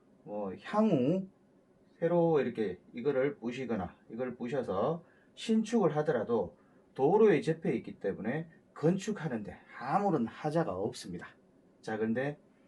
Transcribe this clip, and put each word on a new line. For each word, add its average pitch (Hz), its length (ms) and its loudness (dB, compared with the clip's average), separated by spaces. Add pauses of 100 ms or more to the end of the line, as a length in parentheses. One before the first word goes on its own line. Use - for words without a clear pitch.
(240)
뭐 101 300 -8 (100)
향후 190 640 2 (720)
새로 165 420 4
이렇게 110 380 -2 (140)
이거를 135 420 0
부시거나 113 600 -6 (140)
이걸 117 260 -8
부셔서 120 680 -2 (320)
신축을 214 640 2
하더라도 120 600 0 (380)
도로에 175 460 6
접해 160 340 -2
있기 - 240 -8
때문에 104 500 -4 (240)
건축하는데 151 920 -4 (160)
아무런 160 480 0
하자가 151 480 -2
없습니다. 95 520 -8 (540)
자, 110 160 -4
근데 120 400 -2 (300)